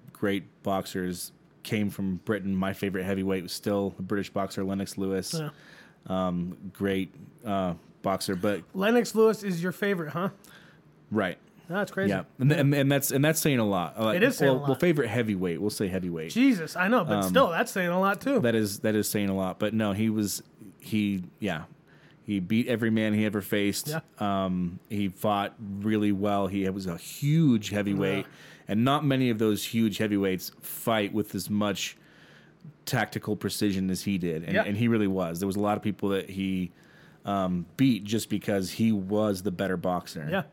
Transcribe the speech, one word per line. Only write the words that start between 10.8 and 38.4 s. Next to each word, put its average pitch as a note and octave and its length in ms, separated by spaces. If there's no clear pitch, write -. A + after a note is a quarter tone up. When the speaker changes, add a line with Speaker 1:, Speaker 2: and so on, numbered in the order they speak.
Speaker 1:
Right. G2 280
Speaker 2:
That's F#3+ 240
crazy. G3 200
Speaker 1:
Yeah, F#3 140
and, C3 120
th-, D3+ 100
and, C#3+ 140
and C#3 180
that's, C#3 180
and C#3 140
that's D#3+ 160
saying C#3 180
a A2+ 80
lot. F2+ 320
Like, A2 200
Speaker 2:
It F#3 40
is C4+ 140
saying C#3 160
Speaker 1:
well, C3 60
Speaker 2:
a - 20
lot. C#3+ 80
Speaker 1:
well, C3+ 100
favorite D3+ 300
heavyweight. G2+ 540
We'll G#2 80
say G#2 180
heavyweight. F2 440
Speaker 2:
Jesus, A3 440
I F3+ 120
know, E3+ 160
but D3 200
Speaker 1:
Um, F#2+ 60
Speaker 2:
still, A3+ 180
that's F3+ 240
saying F3+ 160
a F3 100
lot G3 220
too. C#4 200
Speaker 1:
That A#2 140
is, G#2+ 260
that A2 140
is G#2 140
saying G2+ 220
a G2 40
lot. F#2+ 240
But G#2+ 140
no, A2 200
he A2 180
was, G#2+ 320
he, G2+ 440
yeah, E2+ 220
he G#2 120
beat A2 300
every A2+ 220
man A2 240
he G#2+ 100
ever G#2 160
faced. G2+ 480
Speaker 2:
Yeah. D#3 120
Speaker 1:
Um, F#2 600
he G2+ 180
fought G2+ 460
really G#2+ 320
well. G2+ 360
He F#2+ 200
was F#2+ 180
a E2+ 120
huge C#3 720
heavyweight, G2 560
Speaker 2:
Yeah. - 60
Speaker 1:
and G#2 160
not C#3 220
many C3 240
of A2 80
those G#2+ 260
huge A2+ 320
heavyweights G2 640
fight G#2+ 540
with G#2 200
as F#2+ 140
much G#2 480
tactical G#2+ 520
precision F#2+ 540
as F2+ 120
he G2 160
did, E2 260
and, F2+ 80
Speaker 2:
Yeah. G#2 120
Speaker 1:
and G2+ 120
he A#2 120
really A2 180
was. F2+ 340
There G2 60
was F#2+ 100
a G2+ 40
lot G#2 160
of - 60
people G2+ 280
that F#2+ 180
he, F#2+ 440
um, F#2 400
beat B2 260
just G#2 240
because G2 440